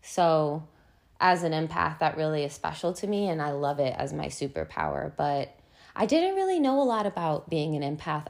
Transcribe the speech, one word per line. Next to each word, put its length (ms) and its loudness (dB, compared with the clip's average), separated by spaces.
So 600 2
as 220 4
an 100 0
empath, 480 -2
that 160 2
really 280 0
is 100 -6
special 400 -4
to 140 -6
me, 200 0
and 140 -2
I 100 -2
love 280 -2
it 180 0
as 160 -4
my 140 -6
superpower. 880 -4
But 400 -2
I 100 0
didn't 300 4
really 240 2
know 200 4
a 40 4
lot 220 2
about 440 -2
being 260 0
an 220 -2
empath, 320 -4